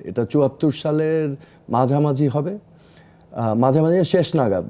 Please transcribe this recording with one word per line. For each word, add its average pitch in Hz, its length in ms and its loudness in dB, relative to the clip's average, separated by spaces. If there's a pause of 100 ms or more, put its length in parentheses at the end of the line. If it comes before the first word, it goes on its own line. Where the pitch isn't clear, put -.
এটা 113 220 -4
চুয়াত্তর 143 460 0
সালের 156 640 -2 (340)
মাঝামাঝি 139 580 2
হবে, 147 300 -4 (760)
আহ, 113 220 -2
মাঝামাঝি 156 500 2
শেষ 170 320 0
নাগাদ 101 340 0